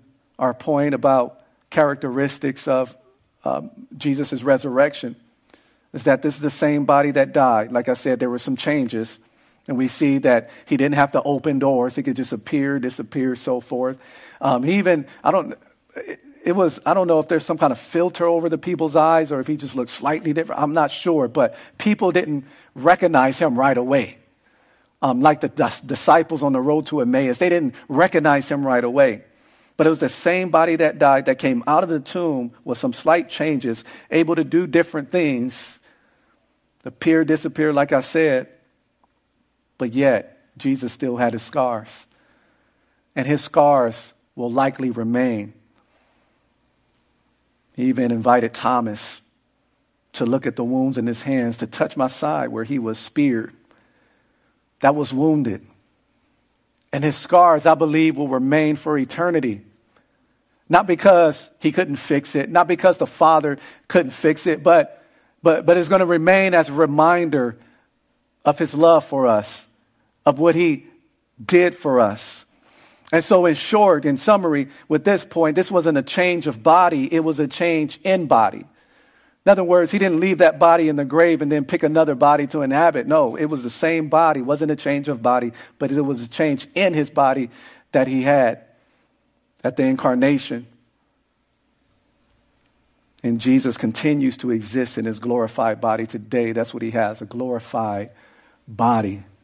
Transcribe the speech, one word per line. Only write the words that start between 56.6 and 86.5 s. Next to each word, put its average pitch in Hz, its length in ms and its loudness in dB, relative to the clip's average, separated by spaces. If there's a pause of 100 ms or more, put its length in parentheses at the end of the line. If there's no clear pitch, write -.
And 139 120 -4
his 151 120 0
scars, 170 500 4
I 160 80 8
believe, 156 420 2
will 143 100 -4
remain 139 480 0
for 151 240 -2
eternity. 131 640 -2 (1040)
Not 185 200 4
because 175 640 4 (100)
he 151 100 0
couldn't 151 260 -2
fix 143 380 -4
it, 143 160 -2
not 170 160 4
because 175 320 2
the 180 80 -2
Father 156 520 2 (280)
couldn't 160 240 2
fix - 360 -2
it, 156 160 -2
but, - 420 4 (360)
but, 156 260 2
but 170 100 6
it's 170 120 0
gonna 190 160 2
remain 180 480 2
as 160 160 4
a 143 40 -12
reminder 151 840 2 (880)
of 147 140 2
his 151 160 -4
love 160 300 6
for 131 240 0
us, 107 400 -2 (580)
of 143 140 2
what 165 160 4
he 165 300 0 (560)
did 175 340 2
for 131 240 0
us. - 440 -4 (680)
And 160 100 2
so 180 240 4
in 160 80 2
short, 190 500 2
in 143 120 0
summary, 165 500 0 (220)
with 151 160 0
this 202 200 0
point, 156 300 -2
this 180 160 0
wasn't 165 260 0
a 135 60 0
change 175 460 -2
of 113 120 -6
body, 160 540 2
it 165 60 0
was 156 180 -2
a 151 80 0
change 160 560 -4
in 190 240 0
body. 113 400 2 (800)
In 190 60 6
other 190 140 4
words, 175 260 4
he 202 80 -2
didn't 185 220 0
leave 185 180 0
that 156 220 4
body 170 280 6
in 151 60 -2
the 143 100 -2
grave 156 380 2
and 143 80 -2
then 147 140 0
pick 170 180 -4
another 156 320 2
body 143 340 4
to 151 140 -4
inhabit. 139 460 0
No, 143 260 2
it 151 120 -2
was 147 180 -6
the 120 60 -8
same 160 380 -2
body. 156 300 2
It 123 60 -6
wasn't 147 260 -2
a 147 60 -2
change 143 320 -4
of 131 120 -6
body, 123 300 0 (300)
but 139 100 -4
it 143 100 0
was 139 220 -4
a 117 60 -14
change 143 480 -4